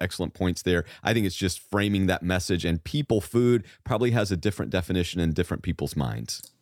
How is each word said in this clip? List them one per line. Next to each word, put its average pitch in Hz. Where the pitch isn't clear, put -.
excellent 90
points 90
there. 87
I 107
think 110
it's 92
just 92
framing 101
that 90
message, 90
and 82
people 131
food 120
probably 120
has 107
a 92
different 90
definition 90
in 82
different -
people's 73
minds. 58